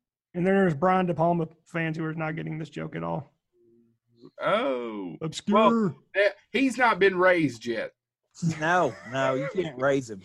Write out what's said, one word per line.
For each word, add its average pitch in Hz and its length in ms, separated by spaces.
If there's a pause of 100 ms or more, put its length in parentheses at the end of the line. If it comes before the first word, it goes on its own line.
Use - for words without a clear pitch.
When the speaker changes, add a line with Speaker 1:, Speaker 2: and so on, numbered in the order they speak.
(340)
Speaker 1:
And 180 120
then 190 80
there's 190 200
Brian 185 320
De 170 80
Palma 165 340 (160)
fans 160 320
who 160 80
are 160 100
not 160 220
getting 160 220
this 156 120
joke 160 240
at 165 80
all. 156 300 (1120)
Speaker 2:
Oh. 120 800
Speaker 1:
Obscure. 165 340
Speaker 2:
Well, 220 400 (180)
eh, 196 160 (200)
he's 247 260
not 226 220
been 190 180
raised 170 500
yet. 107 260 (680)
Speaker 3:
No, 165 340 (160)
no, 131 240
you 139 200
can't 170 260
raise 139 300
him. 98 140